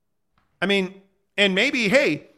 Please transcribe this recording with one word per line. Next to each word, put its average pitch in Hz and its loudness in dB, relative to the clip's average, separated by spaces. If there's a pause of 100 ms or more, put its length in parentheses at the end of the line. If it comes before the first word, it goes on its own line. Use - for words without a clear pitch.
(640)
I 175 -2
mean, 190 -2 (340)
and 196 2
maybe, 240 0
hey, 202 0